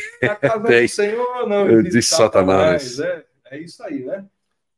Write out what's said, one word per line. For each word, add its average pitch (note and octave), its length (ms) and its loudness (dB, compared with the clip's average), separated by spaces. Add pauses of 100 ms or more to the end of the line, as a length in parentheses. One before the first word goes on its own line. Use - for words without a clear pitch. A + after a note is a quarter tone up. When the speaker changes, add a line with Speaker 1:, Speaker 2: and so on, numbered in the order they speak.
(220)
Speaker 1:
"Na B2 140 0
casa A2+ 280 -2
Speaker 2:
<laughs> - 40 -2
Tem. A#2+ 180 2
Speaker 1:
do - 40 0
Senhor, A#3+ 580 -4
não G3+ 200 0
Speaker 2:
Eu A2+ 120 6
Speaker 1:
existe F3+ 120 0
Speaker 2:
disse, - 240 2
"Satanás." F#2+ 680 4
Speaker 1:
Satanás." B2 160 -10
É, E3 560 -10
é D3 40 -12
isso E3+ 240 -18
aí, C#3+ 200 -10
né? F#3+ 220 -10 (520)